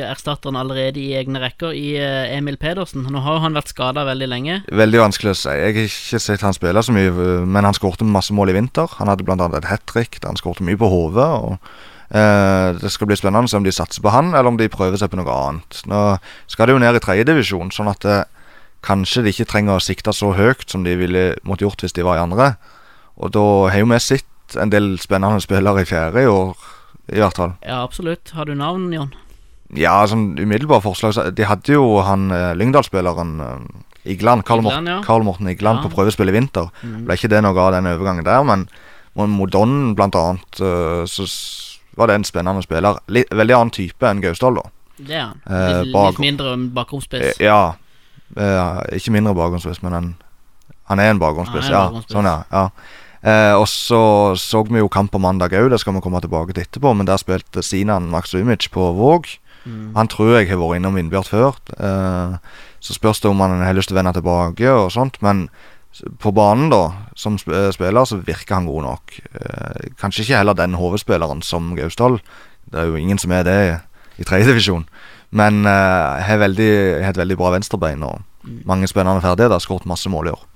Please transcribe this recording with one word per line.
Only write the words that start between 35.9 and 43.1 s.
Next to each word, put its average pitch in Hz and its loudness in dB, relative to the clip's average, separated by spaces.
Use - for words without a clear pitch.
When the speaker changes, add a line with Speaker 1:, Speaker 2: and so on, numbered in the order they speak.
Speaker 2:
prøvespill 101 2
i - 2
vinter. 101 0
Speaker 1:
Mm. 117 -12
Speaker 2:
Ble 92 -2
ikke 110 -4
det 107 6
noe 95 2
av 92 4
den 92 0
overgangen 87 -2
der, 123 4
men 98 0
Mo-, 101 0
Modon 104 0
blant 101 0
annet, 90 -2
eh, 87 -2
så 95 -8
s-, - -12
var 117 2
det 101 4
en 104 0
spennende 92 -4
spiller. 87 0
Li-, 120 2